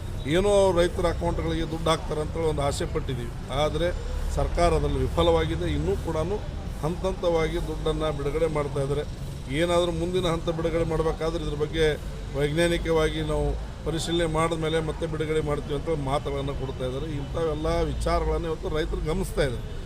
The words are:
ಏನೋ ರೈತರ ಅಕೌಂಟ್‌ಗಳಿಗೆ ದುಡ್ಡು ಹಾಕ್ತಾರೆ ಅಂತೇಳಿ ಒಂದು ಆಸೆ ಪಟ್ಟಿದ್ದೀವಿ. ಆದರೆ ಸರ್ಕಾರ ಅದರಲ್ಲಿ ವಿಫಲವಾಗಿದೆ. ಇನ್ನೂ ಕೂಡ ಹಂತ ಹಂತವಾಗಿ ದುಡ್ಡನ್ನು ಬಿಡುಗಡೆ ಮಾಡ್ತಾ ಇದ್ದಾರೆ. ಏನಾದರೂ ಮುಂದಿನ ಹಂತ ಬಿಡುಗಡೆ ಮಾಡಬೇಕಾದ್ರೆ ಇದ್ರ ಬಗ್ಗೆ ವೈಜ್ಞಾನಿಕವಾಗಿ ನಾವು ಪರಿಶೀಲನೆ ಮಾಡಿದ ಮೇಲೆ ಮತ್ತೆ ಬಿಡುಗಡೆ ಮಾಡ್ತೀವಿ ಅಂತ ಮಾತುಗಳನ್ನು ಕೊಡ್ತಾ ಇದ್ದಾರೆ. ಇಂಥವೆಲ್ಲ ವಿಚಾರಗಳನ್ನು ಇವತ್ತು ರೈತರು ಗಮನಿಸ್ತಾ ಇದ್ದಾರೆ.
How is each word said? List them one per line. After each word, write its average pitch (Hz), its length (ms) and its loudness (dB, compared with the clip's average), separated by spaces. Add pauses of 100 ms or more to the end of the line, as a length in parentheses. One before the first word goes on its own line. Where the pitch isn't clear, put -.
(360)
ಏನೋ 202 160 4 (280)
ರೈತರ 175 260 4
ಅಕೌಂಟ್‌ಗಳಿಗೆ 165 680 0
ದುಡ್ಡು 160 180 -2
ಹಾಕ್ತಾರೆ 156 320 0
ಅಂತೇಳಿ 165 260 -2
ಒಂದು 143 140 0
ಆಸೆ 143 240 0
ಪಟ್ಟಿದ್ದೀವಿ. 135 680 -4
ಆದರೆ 151 340 2 (480)
ಸರ್ಕಾರ 160 380 4
ಅದರಲ್ಲಿ 143 260 2
ವಿಫಲವಾಗಿದೆ. 165 720 2
ಇನ್ನೂ 156 220 0 (120)
ಕೂಡ 160 120 -2 (680)
ಹಂತ 170 220 -2
ಹಂತವಾಗಿ 165 520 0 (100)
ದುಡ್ಡನ್ನು 156 500 -2
ಬಿಡುಗಡೆ 143 300 0
ಮಾಡ್ತಾ 147 340 0
ಇದ್ದಾರೆ. 143 220 0 (580)
ಏನಾದರೂ 175 300 4
ಮುಂದಿನ 175 360 0
ಹಂತ 165 220 0
ಬಿಡುಗಡೆ 165 340 0
ಮಾಡಬೇಕಾದ್ರೆ 160 600 0
ಇದ್ರ 147 120 -4
ಬಗ್ಗೆ 151 300 0 (520)
ವೈಜ್ಞಾನಿಕವಾಗಿ 160 840 2
ನಾವು 151 260 0 (380)
ಪರಿಶೀಲನೆ 165 480 0
ಮಾಡಿದ 165 260 2
ಮೇಲೆ 160 200 2
ಮತ್ತೆ 156 280 -4
ಬಿಡುಗಡೆ 156 340 0
ಮಾಡ್ತೀವಿ 147 380 -2
ಅಂತ 165 100 -6 (160)
ಮಾತುಗಳನ್ನು 139 480 -2
ಕೊಡ್ತಾ 131 320 -4
ಇದ್ದಾರೆ. 131 260 -4
ಇಂಥವೆಲ್ಲ 156 560 -2 (140)
ವಿಚಾರಗಳನ್ನು 160 680 0
ಇವತ್ತು 160 220 -4
ರೈತರು 165 320 -2
ಗಮನಿಸ್ತಾ 156 440 -2
ಇದ್ದಾರೆ. - 400 -6